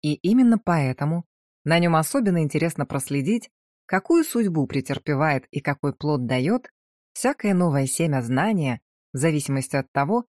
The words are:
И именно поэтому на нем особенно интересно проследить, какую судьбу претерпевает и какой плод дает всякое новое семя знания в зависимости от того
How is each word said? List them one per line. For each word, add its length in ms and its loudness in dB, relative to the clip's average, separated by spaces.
И 120 -2
именно 440 4
поэтому 640 0
на 140 2
нем 180 2
особенно 460 0
интересно 440 -2
проследить, 640 -4
какую 380 2
судьбу 420 0
претерпевает 840 -2
и 100 -6
какой 320 -4
плод 340 -2
дает 440 -2
всякое 420 -2
новое 320 2
семя 360 -2
знания 580 0
в 60 -6
зависимости 580 -2
от 160 -4
того 360 0